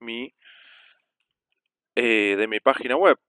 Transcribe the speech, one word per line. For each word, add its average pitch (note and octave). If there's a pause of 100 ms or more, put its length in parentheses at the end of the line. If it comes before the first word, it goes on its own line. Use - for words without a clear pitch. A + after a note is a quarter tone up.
mi, A#2 (1600)
eh, A2
de G#2+
mi G#2+
página C3
web, F3 (100)